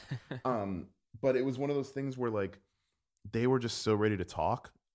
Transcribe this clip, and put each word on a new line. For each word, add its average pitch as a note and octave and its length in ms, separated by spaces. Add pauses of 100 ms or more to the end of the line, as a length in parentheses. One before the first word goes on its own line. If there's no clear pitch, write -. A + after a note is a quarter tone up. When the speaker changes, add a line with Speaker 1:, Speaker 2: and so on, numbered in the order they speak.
(200)
Speaker 1:
<laughs> - 240
Speaker 2:
Um, G2+ 460 (300)
but C3 160
it B2+ 80
was C3 140
one C#3 120
of C#3+ 60
those C3+ 140
things C3+ 280
where, A#2+ 120
like, G2 300 (720)
they A#2 160
were C3 120
just A2+ 240
so A2 120
ready G#2+ 220
to F2+ 80
talk. F#2 480 (220)